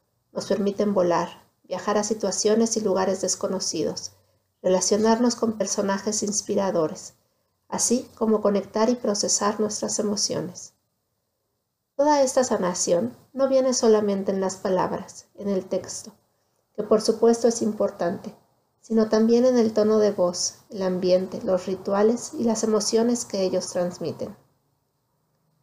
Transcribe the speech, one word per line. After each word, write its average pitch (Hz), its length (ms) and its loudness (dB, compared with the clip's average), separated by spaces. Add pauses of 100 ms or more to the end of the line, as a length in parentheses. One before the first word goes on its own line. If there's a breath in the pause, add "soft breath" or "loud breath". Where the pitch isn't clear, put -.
(340)
Nos - 140 -8
permiten 202 460 0
volar, 175 500 0 (200)
viajar - 340 -4
a 208 60 2
situaciones 214 720 0
y 214 40 -2
lugares 190 400 0
desconocidos, - 920 -4 (480)
relacionarnos 214 760 2
con 226 220 -2
personajes 196 640 -4
inspiradores, 202 920 -2 (540)
así 240 460 -2
como 214 260 0
conectar 208 480 0
y 247 60 2
procesar 208 640 -2
nuestras 214 400 -4
emociones. 180 720 -6 (1200)
Toda 285 280 4
esta 254 200 2
sanación 190 720 -2 (160)
no 269 160 0
viene 262 260 2
solamente 208 600 2
en 190 80 -2
las 190 160 -4
palabras, - 800 -4
en 202 120 -10
el 190 180 -2
texto, - 460 -8 (640)
que 208 80 -6
por 214 160 4
supuesto 233 480 2
es 226 140 0
importante, 196 760 -4 (460)
sino 220 260 2
también 226 380 4
en 254 120 4
el 220 140 4
tono 214 280 4
de 208 120 4
voz, 180 440 -2 (140)
el 208 120 -10
ambiente, 185 600 0
los 185 260 0
rituales 202 680 0
y 262 100 -4
las 226 220 0
emociones 226 580 2
que 196 200 -4
ellos 185 260 -2
transmiten. 180 640 -6 (1300)